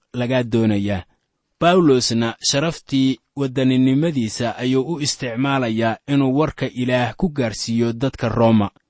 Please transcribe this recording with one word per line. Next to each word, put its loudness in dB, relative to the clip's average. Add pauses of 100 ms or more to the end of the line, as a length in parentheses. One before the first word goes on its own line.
(140)
lagaa 0
doonayaa. 0 (580)
Bawlosna 2 (160)
sharaftii 0 (180)
wadaninimadiisa 0
ayuu 0 (120)
u -6
isticmaalayaa -2 (120)
inuu 2
warka -2
Ilaah -2
ku -2
gaarsiiyo -2
dadka -4
Roma. 4 (200)